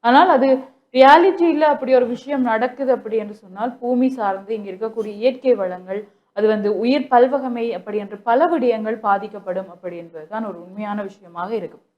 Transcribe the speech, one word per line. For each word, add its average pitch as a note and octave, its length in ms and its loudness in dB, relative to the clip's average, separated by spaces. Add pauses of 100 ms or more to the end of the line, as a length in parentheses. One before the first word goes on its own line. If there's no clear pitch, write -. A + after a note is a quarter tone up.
ஆனால் C#4 240 6
அது C4+ 200 4 (460)
ரியாலிட்டியில D#4 720 6
அப்படி C4+ 280 2
ஒரு B3 120 4
விஷயம் B3+ 360 -4
நடக்குது B3 500 -2
அப்படி A3+ 240 -4
என்று G#3 180 -6
சொன்னால் G#3 440 -10
பூமி B3 300 0
சார்ந்து G3+ 460 -4
இங்க G#3 160 -10
இருக்கக்கூடிய G#3+ 420 -8
இயற்கை B3 420 0
வளங்கள், F#3 460 -6 (360)
அது G#3 100 0
வந்து G#3 220 0 (100)
உயிர் B3+ 300 0
பல்வகமை B3+ 640 2
அப்படி G3+ 260 -8
என்று G3+ 200 -10
பல A#3+ 280 2
விடயங்கள் A#3 520 -2
பாதிக்கப்படும் G3 720 -6
அப்படி F3 260 -14
என்பதுதான் E3+ 480 -12
ஒரு F#3 180 -10
உண்மையான G#3 400 -10
விஷயமாக F#3 520 -12
இருக்கும். F3 300 -10 (140)